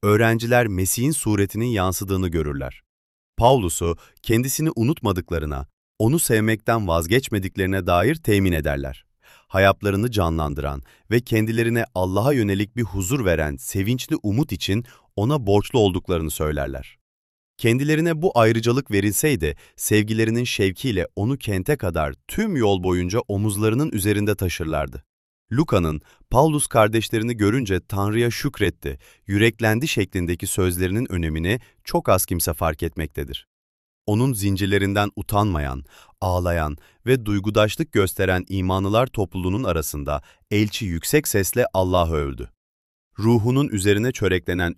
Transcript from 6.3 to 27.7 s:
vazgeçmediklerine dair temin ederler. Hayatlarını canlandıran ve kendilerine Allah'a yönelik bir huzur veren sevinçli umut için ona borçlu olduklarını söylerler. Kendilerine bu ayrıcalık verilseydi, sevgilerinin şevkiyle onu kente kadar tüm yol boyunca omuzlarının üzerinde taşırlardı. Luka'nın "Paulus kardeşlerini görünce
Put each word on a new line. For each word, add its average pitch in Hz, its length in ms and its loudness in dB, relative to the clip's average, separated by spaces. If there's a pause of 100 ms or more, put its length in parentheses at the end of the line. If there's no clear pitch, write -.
vazgeçmediklerine 95 1000 0
dair 90 280 4
temin 101 380 2
ederler. 69 520 -4 (440)
Hayatlarını 98 600 2
canlandıran 73 720 -2 (280)
ve 117 100 4
kendilerine 117 640 0 (100)
Allah'a 95 380 2
yönelik 101 440 0
bir 123 60 -2
huzur 98 420 -4
veren 78 320 0
sevinçli 117 640 -4
umut 110 300 0
için 101 320 -4 (320)
ona 123 300 0
borçlu 101 320 4
olduklarını 87 520 0
söylerler. 69 680 -6 (600)
Kendilerine 151 640 0
bu 180 160 2
ayrıcalık 117 520 2
verilseydi, 101 640 0 (200)
sevgilerinin 110 680 0
şevkiyle 98 640 -2 (100)
onu 123 220 -2
kente 101 380 -2
kadar 80 380 -4 (140)
tüm 208 280 -2
yol 101 260 2
boyunca 90 360 0
omuzlarının 107 760 -2
üzerinde 104 420 0
taşırlardı. 78 720 -4 (480)
Luka'nın 90 480 0 (300)
"Paulus 147 360 2
kardeşlerini 113 720 2
görünce 104 520 2